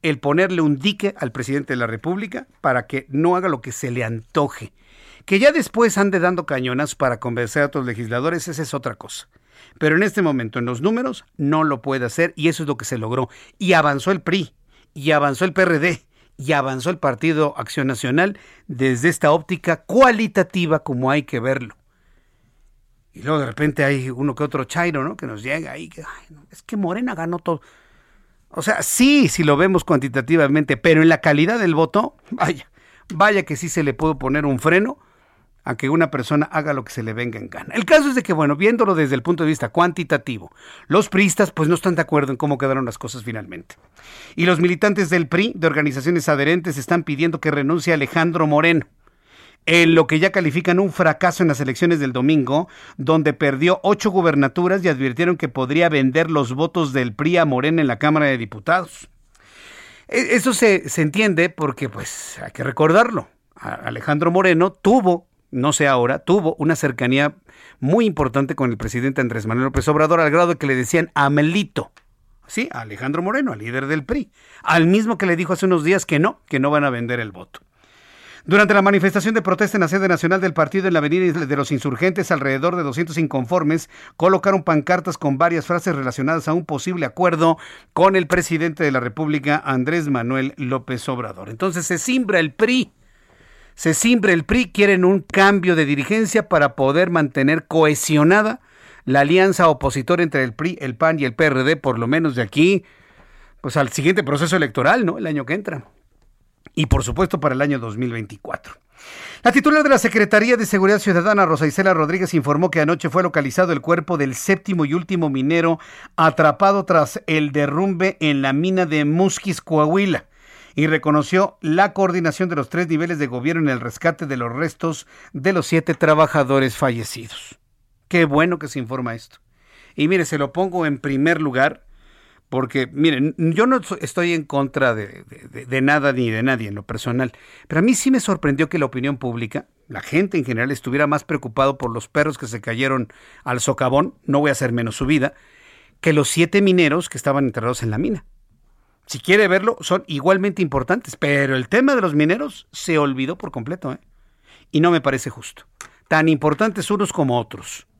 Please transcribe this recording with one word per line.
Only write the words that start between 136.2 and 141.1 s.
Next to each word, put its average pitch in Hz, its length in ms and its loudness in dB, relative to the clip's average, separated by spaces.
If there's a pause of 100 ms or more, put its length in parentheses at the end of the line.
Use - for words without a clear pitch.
de 110 120 -2
nadie 123 260 -2
en 101 60 -10
lo 101 100 -10
personal, 120 480 -4 (360)
pero 151 120 -2
a - 20 4
mí 240 120 4
sí - 160 0
me 262 100 2
sorprendió 151 480 0
que 180 100 -4
la 143 80 0
opinión 131 320 -4
pública, 117 480 -6 (220)
la 107 120 -12
gente 180 380 -2
en 135 60 -2
general, 123 260 -2
estuviera 139 360 -2
más 147 180 -2